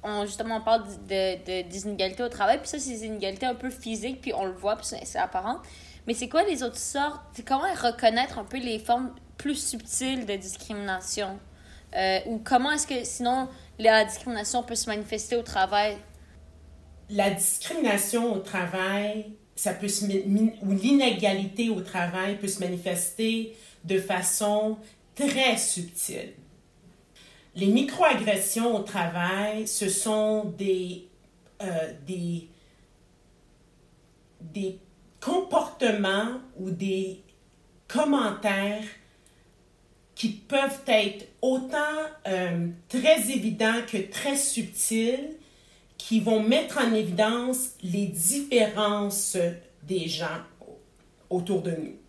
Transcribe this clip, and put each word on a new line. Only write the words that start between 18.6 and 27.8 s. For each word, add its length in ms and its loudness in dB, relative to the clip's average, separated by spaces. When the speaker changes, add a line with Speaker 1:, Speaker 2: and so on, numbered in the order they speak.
Speaker 2:
ça 180 0
peut 140 -4
se 160 0
mi-, 220 2
mi-, 260 4
ou 100 2
l'inégalité 1000 4
au 100 0
travail 580 -2
peut 100 -4
se 120 -4
manifester 960 -2
de 140 2
façon 800 2
très 420 2
subtile. 800 -4
Les 120 0
microagressions 1080 4